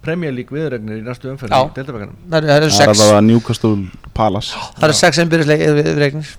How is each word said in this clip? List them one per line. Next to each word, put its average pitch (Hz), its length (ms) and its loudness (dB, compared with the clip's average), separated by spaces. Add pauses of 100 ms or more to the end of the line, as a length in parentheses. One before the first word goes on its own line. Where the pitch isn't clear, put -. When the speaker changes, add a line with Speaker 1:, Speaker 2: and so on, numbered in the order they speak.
Speaker 1:
Premier 160 300 -6
League 123 220 -10
viðureignir 113 460 -8
í - 40 -14
næstu 123 240 -12
umferð 131 240 -10
Speaker 2:
Já. 131 80 2
Speaker 1:
í 135 160 -2
deildabakkanum. 123 380 -12 (100)
Speaker 2:
Það 160 140 -2
eru, 156 80 -2
það 143 100 4
eru 151 140 4
Speaker 3:
Það - 0 -
er 101 80 0
Speaker 2:
sex. 107 220 4
Speaker 3:
allavega 104 260 6
Newcastle 113 480 2 (400)
Palace. 107 400 -2 (240)
Speaker 2:
Það 156 100 2
eru 147 80 2
Speaker 1:
Já. - 40 -2
Speaker 2:
sex 165 180 2
innbyrðisleik-, 160 480 2
við-, 147 140 2
viðureignir. 151 580 -2